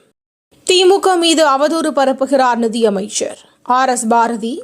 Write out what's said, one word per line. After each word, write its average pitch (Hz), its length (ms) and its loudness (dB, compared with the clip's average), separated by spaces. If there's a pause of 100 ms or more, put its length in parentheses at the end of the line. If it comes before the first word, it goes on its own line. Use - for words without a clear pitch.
(720)
திமுக 370 460 4
மீது 320 300 2
அவதூறு 294 480 0
பரப்புகிறார் 262 600 0
நிதியமைச்சர். 214 840 -4 (240)
ஆர் 254 260 0
எஸ் 240 180 -4
பாரதி 233 560 -2